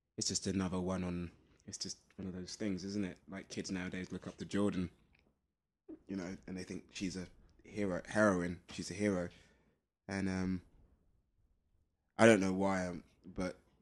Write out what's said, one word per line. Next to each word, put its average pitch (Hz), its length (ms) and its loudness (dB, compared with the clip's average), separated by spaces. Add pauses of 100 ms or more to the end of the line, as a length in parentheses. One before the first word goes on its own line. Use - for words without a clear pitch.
(180)
it's 107 100 -2
just - 200 -2
another 92 320 0
one 92 240 -2
on, 87 280 -4 (360)
it's 101 100 -10
just - 200 -8 (200)
one 92 100 -8
of 90 80 -8
those 90 200 -10
things, 95 280 -2
isn't 98 220 -2
it? 87 120 -8 (120)
Like, 95 200 -12
kids 101 220 -6
nowadays 92 400 -6
look - 160 -8
up 92 100 -12
to - 80 -10
Jordan, 92 440 0 (1160)
you 98 80 -4
know, 95 220 -6 (100)
and 92 100 -8
they 90 60 -8
think 92 200 -8 (100)
she's 92 220 -4
a 90 120 -8 (360)
hero, 98 440 -2
heroine, 90 520 4 (120)
she's - 200 -8
a 87 40 -8
hero. 98 340 2 (760)
And, 95 220 -2
um, 92 320 -2 (1600)
I 113 80 10
don't 113 140 12
know 95 140 4
why, 95 340 2
um, 87 160 -8 (320)
but 92 220 -4 (240)